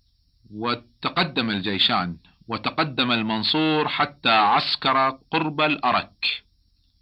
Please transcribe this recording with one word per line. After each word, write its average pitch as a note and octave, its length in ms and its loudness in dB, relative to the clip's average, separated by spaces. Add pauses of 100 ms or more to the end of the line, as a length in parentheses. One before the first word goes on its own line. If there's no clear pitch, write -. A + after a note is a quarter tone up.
(520)
وتقدم A#2+ 1000 -4
الجيشان، F#2+ 680 0 (300)
وتقدم B2 640 -2
المنصور B2+ 760 0
حتى C#3+ 420 -2
عسكر C3 920 2 (120)
قرب D#3 300 0
الأرك، - 800 0 (580)